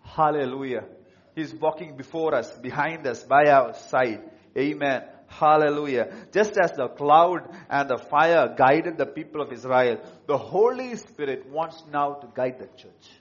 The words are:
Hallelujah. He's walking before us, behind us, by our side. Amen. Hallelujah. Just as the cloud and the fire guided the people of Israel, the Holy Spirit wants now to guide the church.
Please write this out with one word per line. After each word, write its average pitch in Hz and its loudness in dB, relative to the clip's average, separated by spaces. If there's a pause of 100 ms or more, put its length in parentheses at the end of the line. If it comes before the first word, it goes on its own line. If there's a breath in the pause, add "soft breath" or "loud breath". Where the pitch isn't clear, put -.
Hallelujah. 135 -2 (500 soft breath)
He's 143 -10
walking 156 -6
before 156 -4
us, 110 -4
behind 143 -6
us, 117 -8
by 139 6
our 127 6
side. 123 -2 (340 loud breath)
Amen. 139 -2 (240)
Hallelujah. 147 0 (180 loud breath)
Just 208 0
as 165 0
the 131 -4
cloud 160 4 (180 loud breath)
and 139 -2
the 120 0
fire 151 2
guided 151 2
the 139 0
people 156 -10
of 131 -8
Israel, 123 0 (280 loud breath)
the 143 0
Holy 240 -2
Spirit 135 -10
wants 160 -10
now 143 -2
to 139 -16
guide 127 -4
the 101 -16 (120)
church. - -20 (120)